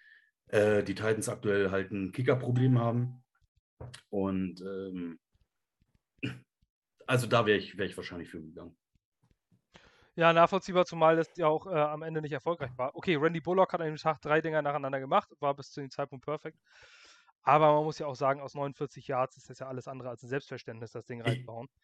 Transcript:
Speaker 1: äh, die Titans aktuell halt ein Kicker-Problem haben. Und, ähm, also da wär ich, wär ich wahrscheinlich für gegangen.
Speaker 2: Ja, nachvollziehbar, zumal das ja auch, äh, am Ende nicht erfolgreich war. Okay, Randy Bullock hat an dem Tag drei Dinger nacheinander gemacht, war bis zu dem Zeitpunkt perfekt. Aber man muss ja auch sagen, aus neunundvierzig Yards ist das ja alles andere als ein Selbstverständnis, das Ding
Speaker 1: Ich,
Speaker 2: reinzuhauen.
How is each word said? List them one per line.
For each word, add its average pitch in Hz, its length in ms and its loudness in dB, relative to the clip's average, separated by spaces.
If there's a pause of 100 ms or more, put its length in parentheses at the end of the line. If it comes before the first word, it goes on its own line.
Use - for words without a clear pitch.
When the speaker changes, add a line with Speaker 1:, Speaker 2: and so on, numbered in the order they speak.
(500)
Speaker 1:
äh, 104 340 4
die 98 100 -4
Titans 107 340 -2
aktuell 101 440 0
halt 95 200 -2
ein 98 200 -4
Kicker-Problem 123 680 2
haben. 120 460 -2 (840)
Und, 95 520 -4
ähm, 92 580 -10 (1900)
also 123 180 2
da 113 220 2
wär 104 80 6
ich, 95 240 -4
wär 95 80 -2
ich 87 100 -10
wahrscheinlich 85 320 -12
für 85 120 -12
gegangen. 82 360 -16 (1400)
Speaker 2:
Ja, 170 140 6
nachvollziehbar, 175 540 4
zumal 165 320 4
das 165 180 0
ja 170 120 2
auch, 156 200 0
äh, 190 80 -4
am 151 260 0
Ende 160 200 -6
nicht 147 100 -6
erfolgreich 147 460 -4
war. 127 180 -4
Okay, 165 220 0
Randy 160 240 2
Bullock 180 320 4
hat 175 80 -2
an 160 60 -2
dem 156 100 -6
Tag 156 240 -2
drei 151 180 2
Dinger 156 220 0
nacheinander 139 400 -2
gemacht, 156 280 0 (120)
war 143 120 0
bis 139 180 -10
zu 151 100 -12
dem 139 100 -12
Zeitpunkt 139 320 -8
perfekt. 151 340 -8 (880)
Aber 151 300 8
man 151 100 4
muss 156 160 -4
ja 156 80 -6
auch 135 80 -8
sagen, 139 240 0
aus 139 160 -12
neunundvierzig 143 520 -8
Yards 131 280 -2
ist - 140 -20
das 127 100 -20
ja 131 80 -10
alles 131 220 -10
andere 131 180 -12
als 120 160 -12
ein 120 60 -16
Selbstverständnis, 120 640 -10
das 113 120 -12
Ding 120 200 -12
Speaker 1:
Ich, - 0 -
Speaker 2:
reinzuhauen. 123 420 -6 (160)